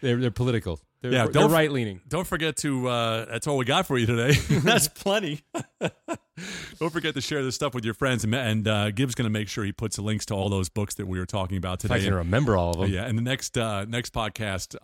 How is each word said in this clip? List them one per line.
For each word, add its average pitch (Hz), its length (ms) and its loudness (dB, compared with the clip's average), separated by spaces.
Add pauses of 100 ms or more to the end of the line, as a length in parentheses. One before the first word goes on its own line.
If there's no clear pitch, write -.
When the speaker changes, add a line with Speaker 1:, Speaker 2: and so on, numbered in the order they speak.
Speaker 1:
They're, 120 160 2
they're 123 140 2
political. 113 480 0 (220)
They're, 123 100 -4
Speaker 2:
Yeah, 127 140 4
Speaker 1:
they're 113 80 0
Speaker 2:
don't 151 120 8
f-, 151 60 6
Speaker 1:
right-leaning. 139 560 2
Speaker 2:
don't 165 180 -2
forget 160 320 -2
to, 131 300 -2
uh, 113 380 0
that's 117 200 -6
all 147 120 0
we 127 80 0
got 160 200 2
for 135 140 0
you 117 80 4
today. 120 260 4
<laughs> - 160 2 (120)
That's 196 260 4
plenty. 196 540 -2 (380)
<laughs> - 20 -6 (1000)
Don't 160 120 -2
forget 156 240 -2
to 139 60 -2
share 139 220 -2
this 131 120 -2
stuff 139 180 -2
with 123 100 -4
your 110 120 -2
friends, 127 280 0
and, 110 120 2
and, 110 320 0
uh, 107 240 2
Gibbs 120 240 0
gonna 117 160 0
make 107 180 -2
sure 113 140 -4
he 101 80 -4
puts 110 240 -6
the 101 80 -6
links 107 240 -2
to 107 80 -2
all 98 140 0
those 95 200 0
books 104 260 -4
that 98 120 -8
we 92 100 -4
were 90 80 -4
talking 95 320 -4
about 90 260 -4
Speaker 1:
If - 60 -2
I 123 60 2
Speaker 2:
today. 95 140 2
Speaker 1:
can 101 60 2
remember 101 400 2
all 87 200 4
of 85 60 -2
them. 101 100 4
Speaker 2:
Yeah, 95 140 -2
and 113 120 -2
the 117 60 0
next, 131 340 -4
uh, 107 280 -2
next 117 280 -6
podcast, 104 680 -4